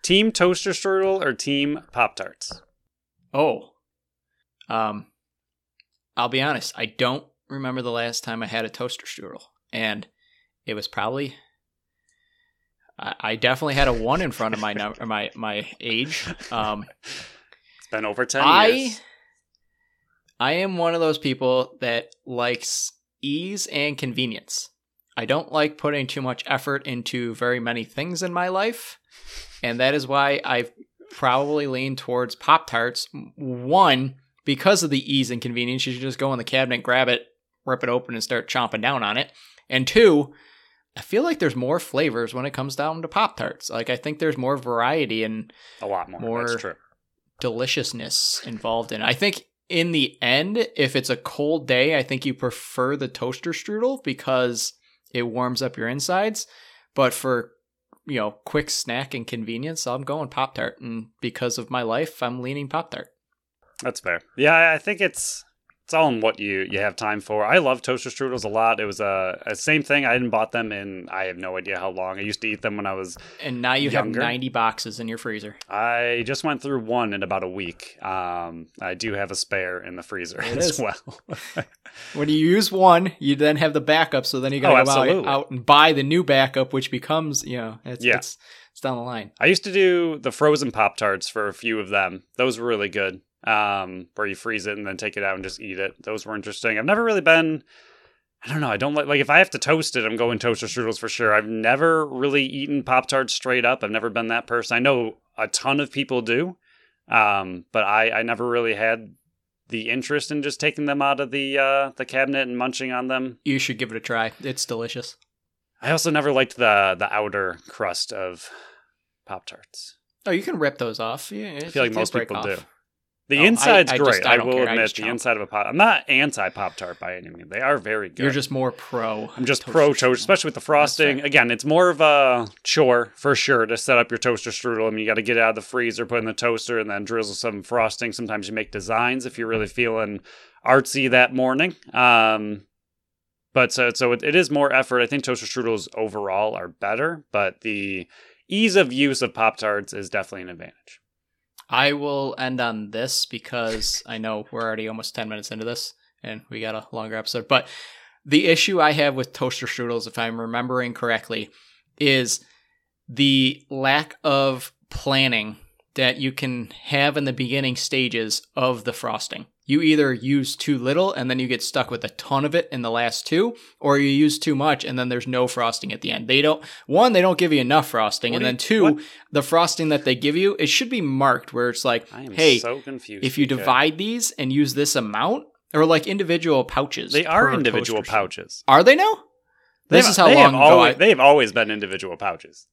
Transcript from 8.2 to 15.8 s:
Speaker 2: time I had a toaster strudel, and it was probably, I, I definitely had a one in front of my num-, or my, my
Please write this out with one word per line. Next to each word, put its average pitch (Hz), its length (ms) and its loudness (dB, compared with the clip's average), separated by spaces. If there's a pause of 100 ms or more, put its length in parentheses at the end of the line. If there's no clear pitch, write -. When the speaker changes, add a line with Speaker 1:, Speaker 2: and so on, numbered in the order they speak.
Speaker 2:
time 113 220 -8
I - 20 -10
had 113 180 -4
a 110 60 -6
toaster - 360 -10
strudel, - 360 -16 (300)
and 107 340 -6 (580)
it 110 100 -8
was 104 120 -10
probably, 131 480 -6 (1600)
I, - 220 -8
I 113 160 -4
definitely 127 380 0
had 139 140 4
a 127 40 2
one 120 300 0
in 143 100 -4
front 110 220 -4
of 107 60 -8
my 107 120 -4
num-, 104 280 -6
or - 60 -10
my, 107 280 -4
my 107 320 -8 (140)